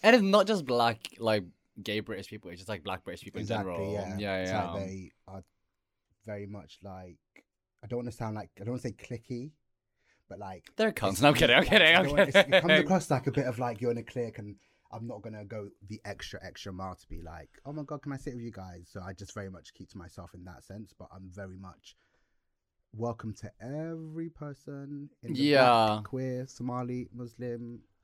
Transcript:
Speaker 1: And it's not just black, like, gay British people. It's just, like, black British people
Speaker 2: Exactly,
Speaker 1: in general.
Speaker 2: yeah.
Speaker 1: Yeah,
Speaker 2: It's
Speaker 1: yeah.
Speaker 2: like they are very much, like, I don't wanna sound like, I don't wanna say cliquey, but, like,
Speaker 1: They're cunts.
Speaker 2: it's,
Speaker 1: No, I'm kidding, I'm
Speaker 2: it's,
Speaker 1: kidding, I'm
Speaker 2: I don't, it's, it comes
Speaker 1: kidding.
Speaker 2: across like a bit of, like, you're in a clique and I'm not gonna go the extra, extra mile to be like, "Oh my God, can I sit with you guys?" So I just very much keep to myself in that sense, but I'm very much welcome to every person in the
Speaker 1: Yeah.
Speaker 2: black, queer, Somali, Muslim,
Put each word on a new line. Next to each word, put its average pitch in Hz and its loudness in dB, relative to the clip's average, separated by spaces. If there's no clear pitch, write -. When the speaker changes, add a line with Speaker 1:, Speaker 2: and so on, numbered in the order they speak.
Speaker 1:
And 233 10
it's 220 8
not 196 6
just 190 0
black, 117 4
like, 107 2
gay 107 -2
British 98 -8
people. 98 -14
It's 87 -14
just, 98 -14
like, 92 -6
black 92 -6
British 87 -12
people 98 -12
Speaker 2:
Exactly, 104 -2
Speaker 1:
in 85 -4
general. 101 -4
Speaker 2:
yeah. 98 -6
Speaker 1:
Yeah, 95 -2
Speaker 2:
It's 92 -2
Speaker 1:
yeah. 90 -2
Speaker 2:
like 85 -6
they 95 -12
are 92 -14
very 104 -8
much, 101 -14
like, 92 -14
I 104 -14
don't 120 -4
wanna 120 -4
sound 110 -6
like, 107 -10
I - -12
don't 110 -6
wanna 123 -6
say 113 -6
cliquey, 123 -10
but, - -14
like, 95 -12
Speaker 1:
They're 220 0
cunts. 98 -2
Speaker 2:
it's, 101 -2
Speaker 1:
No, 143 8
I'm 151 8
kidding, 123 6
I'm 135 10
Speaker 2:
it's, - 4
Speaker 1:
kidding, 170 8
I'm 180 8
Speaker 2:
I - 2
don't, 147 2
it's, 165 6
it 196 8
comes 180 8
Speaker 1:
kidding. 156 8
Speaker 2:
across 175 2
like 127 2
a - -2
bit 139 0
of, 120 -4
like, 120 -2
you're 120 2
in 117 0
a 110 -8
clique 117 -8
and 104 -12
I'm 110 -10
not 107 -10
gonna 107 -12
go 101 -10
the 107 -10
extra, - -10
extra - -12
mile 92 -8
to - -20
be 82 -10
like, 82 -14
"Oh 143 -12
my 151 -8
God, 143 -10
can 143 -8
I 135 -8
sit 135 -10
with 120 -10
you 117 -10
guys?" 90 -14
So 98 -12
I 92 -10
just 95 -16
very 98 -10
much - -18
keep - -18
to - -16
myself 87 -16
in 90 -18
that 92 -18
sense, 107 -14
but - -18
I'm 95 -16
very 95 -12
much 95 -18
welcome 113 -6
to - -16
every 160 -10
person 143 -14
in - -6
the 127 -2
Speaker 1:
Yeah. 127 8
Speaker 2:
black, 107 -6
queer, 131 -6
Somali, 123 -6
Muslim, 120 -10